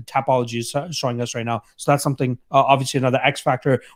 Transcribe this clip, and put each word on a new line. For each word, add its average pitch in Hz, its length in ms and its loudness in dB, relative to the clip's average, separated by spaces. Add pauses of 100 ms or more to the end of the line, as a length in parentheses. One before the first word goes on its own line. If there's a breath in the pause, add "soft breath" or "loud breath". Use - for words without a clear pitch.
Tapology 123 520 0
is, 117 160 -6
uh, 147 160 -4
showing 123 320 -4
us 120 140 -6
right 117 100 -6
now. 117 160 -2 (140)
So - 160 -2
that's 143 100 2
something, 131 380 -2 (120)
uh, 135 120 6
obviously 135 340 2
another 127 240 2
X 143 200 0
factor 131 420 0 (120)